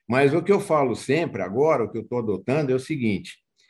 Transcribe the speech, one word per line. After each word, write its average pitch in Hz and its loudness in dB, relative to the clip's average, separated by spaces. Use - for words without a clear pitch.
Mas 135 4
o 170 0
que 190 0
eu 202 4
falo 135 0
sempre 135 -2
agora, 120 2
o 101 -8
que - -8
eu 110 -6
tô 123 -6
adotando 123 -2
é - 2
o 131 -2
seguinte: 123 -4